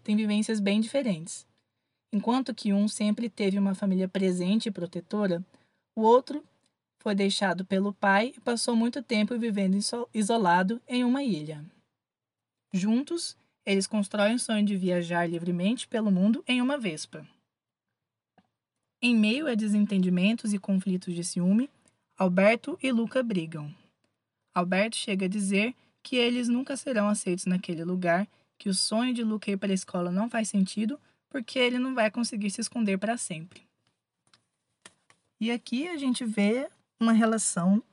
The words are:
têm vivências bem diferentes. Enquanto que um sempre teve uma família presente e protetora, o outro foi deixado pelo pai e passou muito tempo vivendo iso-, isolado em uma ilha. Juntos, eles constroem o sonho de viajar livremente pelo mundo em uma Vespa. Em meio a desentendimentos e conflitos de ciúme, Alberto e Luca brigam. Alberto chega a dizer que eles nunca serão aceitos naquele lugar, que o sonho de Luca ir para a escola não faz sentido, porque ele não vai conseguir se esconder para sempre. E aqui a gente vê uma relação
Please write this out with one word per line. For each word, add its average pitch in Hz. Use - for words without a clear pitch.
têm 208
vivências 214
bem 202
diferentes. 220
Enquanto 233
que 208
um 202
sempre 214
teve 196
uma 196
família 190
presente 190
e 214
protetora, 180
o 220
outro 254
foi 214
deixado 196
pelo 196
pai 208
e -
passou 240
muito 240
tempo 220
vivendo 202
iso-, 233
isolado 196
em 247
uma 247
ilha. 156
Juntos, 233
eles 196
constroem 208
o 247
sonho 214
de 202
viajar 175
livremente 175
pelo 220
mundo 202
em 254
uma 262
Vespa. 160
Em 240
meio 220
a 247
desentendimentos 208
e 208
conflitos 185
de 170
ciúme, 190
Alberto 196
e 262
Luca 233
brigam. 160
Alberto 185
chega 196
a 185
dizer 202
que -
eles 240
nunca 262
serão 214
aceitos 190
naquele 180
lugar, 180
que -
o 190
sonho 240
de 233
Luca 214
ir 196
para 196
a 190
escola 180
não 196
faz 226
sentido, 208
porque 269
ele 247
não 262
vai 220
conseguir 214
se 214
esconder 214
para 220
sempre. 170
E 226
aqui 247
a 349
gente 262
vê 220
uma 226
relação 220